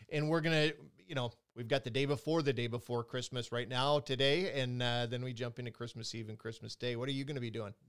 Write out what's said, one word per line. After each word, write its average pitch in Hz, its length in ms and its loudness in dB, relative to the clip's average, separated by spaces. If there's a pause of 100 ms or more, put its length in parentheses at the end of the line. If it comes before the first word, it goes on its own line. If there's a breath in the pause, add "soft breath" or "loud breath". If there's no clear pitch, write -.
and 151 200 2
we're 165 120 4
gonna, 156 300 6 (360)
you 170 80 -6
know, 123 160 0 (240)
we've 117 120 -6
got 135 160 2
the 127 60 -4
day 135 160 4
before, 151 380 2
the 139 100 4
day 123 140 0
before 117 360 -2
Christmas 123 480 -6
right 117 160 -2
now, 131 320 4
today, 139 640 2
and, 123 220 0
uh, 120 240 2
then 123 160 -4
we 127 100 -4
jump 120 240 -6
into 120 140 -6
Christmas 113 420 -8
Eve 113 160 -6
and 107 80 -10
Christmas 113 380 -10
Day. 123 200 -2
What 123 140 -4
are 139 40 0
you 135 120 -2
gonna 139 160 -4
be 117 80 -4
doing? 107 240 -6 (160)